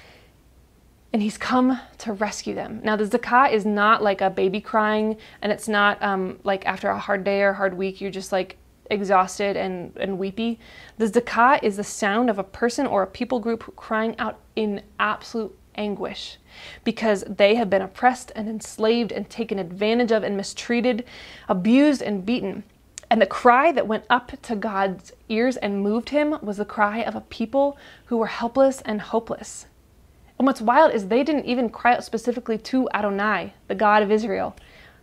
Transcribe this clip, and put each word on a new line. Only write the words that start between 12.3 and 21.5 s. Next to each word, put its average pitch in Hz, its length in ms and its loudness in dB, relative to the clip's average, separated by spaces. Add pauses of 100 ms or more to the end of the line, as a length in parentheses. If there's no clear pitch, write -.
of 202 80 -2
a 190 60 -4
person 240 420 -2
or 202 160 2
a 190 40 -2
people 247 340 -4
group 226 340 -4
crying 220 440 -4
out 220 200 -6 (160)
in 208 280 -2 (180)
absolute 214 580 -4 (180)
anguish 208 600 -8 (460)
because 214 400 0
they 202 320 4
have 233 160 0
been 190 120 4
oppressed 240 520 -2
and 214 140 -6
enslaved 220 640 0
and - 180 -8
taken 220 280 -4
advantage 208 520 0
of 220 140 2
and 202 120 -2
mistreated, 233 680 -2 (420)
abused 233 540 4